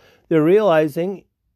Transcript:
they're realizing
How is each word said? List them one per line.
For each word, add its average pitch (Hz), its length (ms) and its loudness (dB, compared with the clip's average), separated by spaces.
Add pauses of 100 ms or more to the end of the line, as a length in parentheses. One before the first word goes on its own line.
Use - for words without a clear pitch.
(280)
they're 160 140 0
realizing 170 800 0 (320)